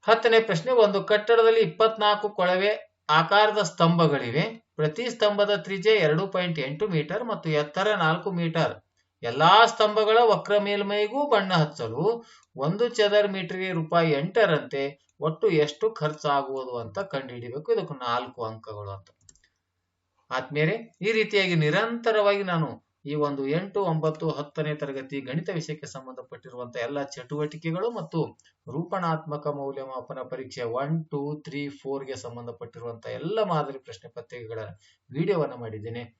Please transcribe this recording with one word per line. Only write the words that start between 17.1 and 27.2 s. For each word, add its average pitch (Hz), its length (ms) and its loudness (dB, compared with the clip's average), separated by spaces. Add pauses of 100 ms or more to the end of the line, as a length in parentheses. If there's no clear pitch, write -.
ಇದಕ್ಕೆ 185 220 -2
ನಾಲ್ಕು 123 500 -4
ಅಂಕಗಳು 107 460 -10
ಅಂತ. 98 180 -14 (1200)
ಆದ್ಮೇಲೆ 147 720 -4
ಈ 214 100 0
ರೀತಿಯಾಗಿ 202 420 2
ನಿರಂತರವಾಗಿ 202 880 2
ನಾನು 160 460 -4 (160)
ಈ 143 100 -6
ಒಂದು 139 340 -2
ಎಂಟು, 190 360 -2
ಒಂಬತ್ತು, 160 460 0
ಹತ್ತನೇ 151 440 -6
ತರಗತಿ 135 460 -8
ಗಣಿತ 135 300 -6
ವಿಷಯಕ್ಕೆ 156 360 -8
ಸಂಬಂಧಪಟ್ಟಿರುವಂತಹ 123 960 -14
ಎಲ್ಲ 139 220 -4
ಚಟುವಟಿಕೆಗಳು 156 880 -6